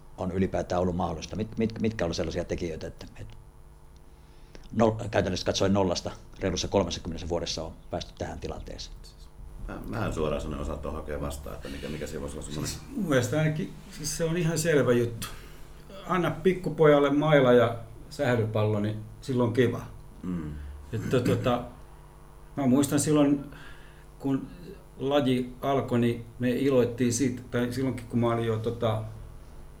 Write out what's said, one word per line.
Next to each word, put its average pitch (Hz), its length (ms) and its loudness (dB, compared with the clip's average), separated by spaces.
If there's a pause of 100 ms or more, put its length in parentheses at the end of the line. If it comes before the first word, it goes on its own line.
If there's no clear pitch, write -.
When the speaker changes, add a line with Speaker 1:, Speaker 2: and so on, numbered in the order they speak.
(180)
Speaker 1:
on 92 140 -4
ylipäätään 90 500 0
ollut 90 140 0
mahdollista? 85 400 -4
Mit-, 110 220 -6
mit-, 110 220 -2
mitkä 110 240 -2
on 82 100 -2
sellaisia 85 300 -4
tekijöitä, 82 420 -6
että, - 200 -12 (140)
että - 140 -14 (1400)
nol-, 110 340 2
käytännössä 95 360 0
katsoen 98 260 2
nollasta 95 380 2 (300)
reilussa - 280 -2
kolmessakymmenessä 85 600 -2
vuodessa 82 360 -4
on 78 80 -10 (180)
päästy - 280 -8
tähän 78 220 -8
tilanteeseen? - 560 -10 (720)
Speaker 2:
Mä, 98 100 -10 (200)
mä 101 80 -2
en 78 60 -2
suoraan 76 300 0
sanoen 73 200 -6
osaa 76 140 -4
tuohon 73 240 -6
oikein 73 200 -6
vastaa, 69 340 -8
että - 140 -12
mikä, 69 200 -10
mikä 76 180 -6
se 78 140 -8
voisi 69 160 -8
olla 71 100 -10
semmoinen. 73 240 -4
Speaker 3:
Siis - 120 -10 (140)
mun 190 120 -2
mielestä 127 300 2
ainakin, 151 340 0 (180)
siis - 260 -8
se 170 80 -2
on 165 120 0
ihan 165 220 2
selvä 147 340 4
juttu. 120 340 2 (800)
Anna 170 240 2
pikkupojalle 151 800 6
maila 147 420 8
ja 113 240 8 (340)
sählypallo, 110 680 2
niin 107 160 -2 (240)
silloin 123 320 0
kiva. 120 280 4 (420)
Speaker 2:
Mm. 85 280 -4 (420)
Speaker 3:
Että, 113 280 0
tota, 120 440 0 (920)
mä 143 100 2
muistan 143 340 4
silloin, 147 440 4 (760)
kun 135 280 -2 (520)
laji 131 640 2
alkoi, 127 360 2
niin 117 260 2 (140)
me 123 120 2
iloittiin 127 600 4
siitä, 123 380 0
tai 120 220 0
silloinkin 131 340 -2
kun 120 140 0
mä 117 60 4
olin 117 200 2
jo, 110 120 0
tota, 110 440 0 (800)